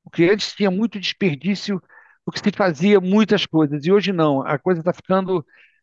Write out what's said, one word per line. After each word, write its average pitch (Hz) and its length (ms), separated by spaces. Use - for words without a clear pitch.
Porque - 200
antes 196 280
tinha 196 180
muito 202 280
desperdício, 185 840
porque - 160
se 202 140
fazia 190 460
muitas 196 460
coisas, 147 400
e 180 60
hoje 202 200
não, 151 300
a 147 160
coisa 180 240
tá 175 100
ficando, 185 540